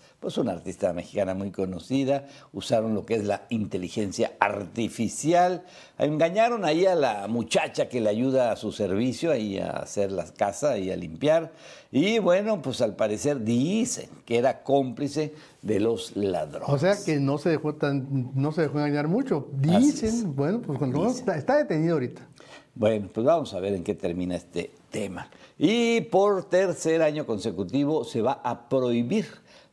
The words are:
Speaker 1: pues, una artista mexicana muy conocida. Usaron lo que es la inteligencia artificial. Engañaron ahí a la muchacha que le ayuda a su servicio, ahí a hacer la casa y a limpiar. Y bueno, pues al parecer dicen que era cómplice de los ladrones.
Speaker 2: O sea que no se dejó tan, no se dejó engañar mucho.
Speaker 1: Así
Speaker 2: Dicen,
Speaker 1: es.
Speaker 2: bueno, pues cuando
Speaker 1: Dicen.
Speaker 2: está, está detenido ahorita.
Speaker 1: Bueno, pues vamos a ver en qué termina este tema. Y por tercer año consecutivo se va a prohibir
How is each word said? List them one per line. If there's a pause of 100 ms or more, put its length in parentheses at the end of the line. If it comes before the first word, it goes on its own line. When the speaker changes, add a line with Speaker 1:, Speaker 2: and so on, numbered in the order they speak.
(200)
Speaker 1:
pues,
una
artista
mexicana
muy
conocida. (240)
Usaron
lo
que
es
la
inteligencia
artificial. (340)
Engañaron
ahí
a
la
muchacha
que
le
ayuda
a
su
servicio,
ahí
a
hacer
la
casa
y
a
limpiar. (360)
Y
bueno,
pues
al
parecer
dicen (160)
que
era
cómplice (280)
de
los
ladrones.
Speaker 2:
O
sea
que
no
se
dejó
tan,
no
se
dejó
engañar
mucho. (120)
Speaker 1:
Así
Speaker 2:
Dicen,
Speaker 1:
es.
Speaker 2:
bueno,
pues
cuando
Speaker 1:
Dicen.
Speaker 2:
está,
está
detenido
ahorita. (480)
Speaker 1:
Bueno,
pues
vamos
a
ver
en
qué
termina
este (180)
tema. (280)
Y
por
tercer
año
consecutivo
se
va
a
prohibir (460)